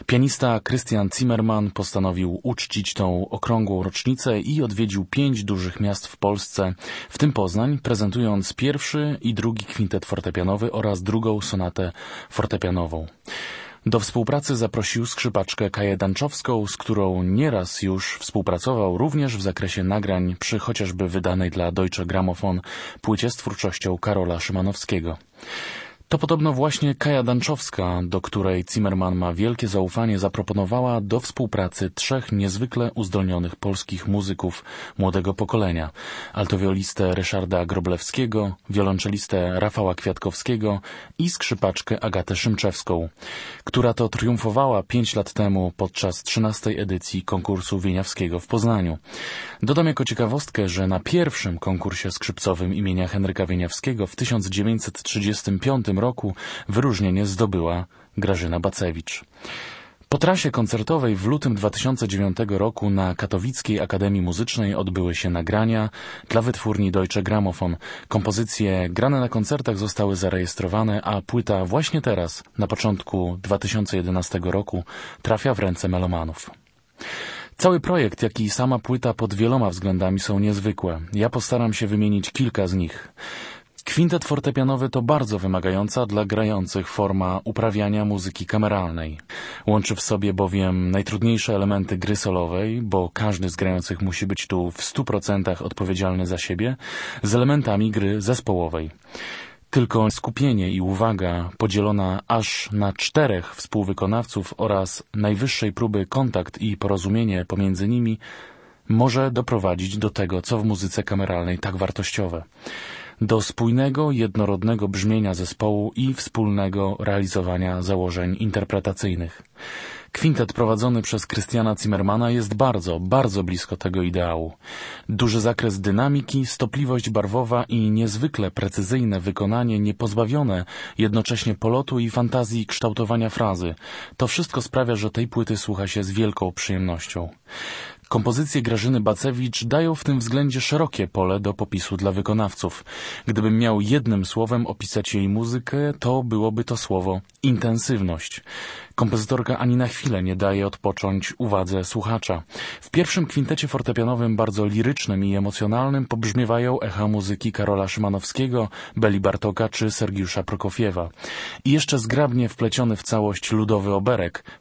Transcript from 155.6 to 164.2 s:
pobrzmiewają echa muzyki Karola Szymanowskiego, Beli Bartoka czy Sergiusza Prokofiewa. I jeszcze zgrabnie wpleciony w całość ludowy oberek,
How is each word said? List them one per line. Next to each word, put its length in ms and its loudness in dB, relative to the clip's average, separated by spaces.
pobrzmiewają 720 2
echa 280 -2
muzyki 440 0
Karola 360 2
Szymanowskiego, 800 0
Beli 240 4
Bartoka 500 2
czy 220 -2
Sergiusza 520 -2
Prokofiewa. 640 -2
I 60 4
jeszcze 280 4
zgrabnie 500 2
wpleciony 460 0
w 80 -6
całość 480 0
ludowy 420 2
oberek, 500 0